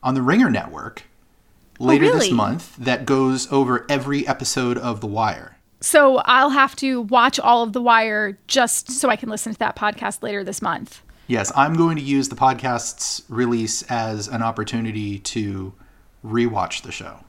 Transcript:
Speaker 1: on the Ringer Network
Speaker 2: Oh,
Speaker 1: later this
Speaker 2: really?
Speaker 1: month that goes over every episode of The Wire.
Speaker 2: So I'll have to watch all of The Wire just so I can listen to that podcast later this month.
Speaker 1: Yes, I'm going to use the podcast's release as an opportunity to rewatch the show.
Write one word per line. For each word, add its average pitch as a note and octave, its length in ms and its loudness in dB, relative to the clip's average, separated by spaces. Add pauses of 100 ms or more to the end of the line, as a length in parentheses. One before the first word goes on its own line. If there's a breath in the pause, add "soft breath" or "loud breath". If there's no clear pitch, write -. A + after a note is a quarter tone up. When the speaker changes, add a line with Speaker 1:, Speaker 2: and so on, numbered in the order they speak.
Speaker 1:
on B2+ 100 0
the C3+ 80 0
Ringer F#3 280 4
Network - 540 -6 (760)
Speaker 2:
Oh, - 60 -2
Speaker 1:
later C#3+ 200 6
this G#4+ 200 4
Speaker 2:
really? D3+ 80 0
Speaker 1:
month A2+ 440 -2
that B2+ 280 -2
goes C3 460 0
over B2+ 380 2
every C#3 380 -2
episode B2+ 500 -2
of A#2 240 -6
The A2 60 -8
Wire. G#2 500 -4 (240)
Speaker 2:
So C#4 380 6
I'll C4+ 320 4
have C4+ 260 2
to C4 240 -2
watch A#3+ 380 2
all A#3 240 4
of A3 100 -4
The B3 80 -2
Wire A3 560 2 (100)
just - 440 0
so B3+ 180 0
I A3 60 2
can A3+ 140 -8
listen A3 240 -6
to - 60 -12
that A3 160 -2
podcast G#3 480 -4
later G3+ 200 -6
this G3 180 -8
month. - 400 -6 (260 soft breath)
Speaker 1:
Yes, A2 280 -2
I'm D3 200 2
going E3 220 2
to C#3+ 60 -6
use C#3 260 0
the - 60 -10
podcast's B2+ 920 -2
release A#2 560 -2
as A2 440 -4
an A#2 140 -6
opportunity A2 800 -4
to G2 540 -6 (500 soft breath)
rewatch A2 600 -2
the - 80 -16
show. - 380 -14